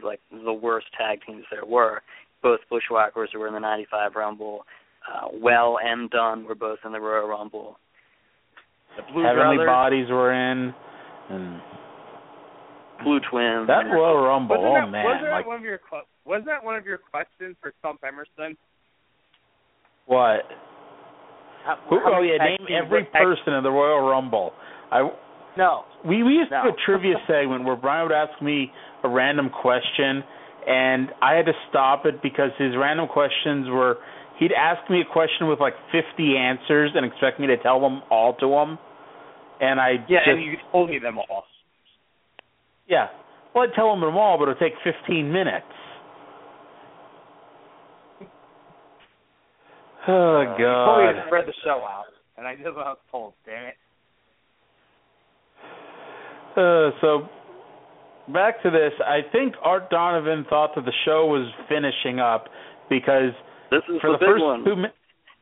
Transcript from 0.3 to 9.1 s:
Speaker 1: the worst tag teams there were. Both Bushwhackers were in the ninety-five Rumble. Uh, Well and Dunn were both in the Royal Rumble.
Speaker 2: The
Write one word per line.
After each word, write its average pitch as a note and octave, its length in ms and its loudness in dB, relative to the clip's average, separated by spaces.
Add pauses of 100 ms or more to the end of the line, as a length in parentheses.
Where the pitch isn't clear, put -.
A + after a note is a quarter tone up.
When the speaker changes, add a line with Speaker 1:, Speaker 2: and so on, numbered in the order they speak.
Speaker 1:
the A2+ 220 -8
worst A2+ 340 -4 (120)
tag A2 280 -6
teams G#2 240 -18
there G#2 140 -12
were. A2+ 380 2 (400)
Both A#2+ 260 2
Bushwhackers A2 680 -2
were G#2+ 140 -8
in G#2+ 60 -8
the G#2+ 60 -10
ninety-five G#2+ 540 -4
Rumble. G#2+ 520 -8 (420)
Uh, - 240 -12
Well A#2 500 2
and A#2 280 -4
Dunn A2+ 340 -2
were A2 100 -10
both A2 300 -8
in A2 80 -12
the A2 80 -10
Royal G#2+ 260 -2
Rumble. G#2+ 520 -12 (1160)
Speaker 2:
The G#2 60 -16 (100)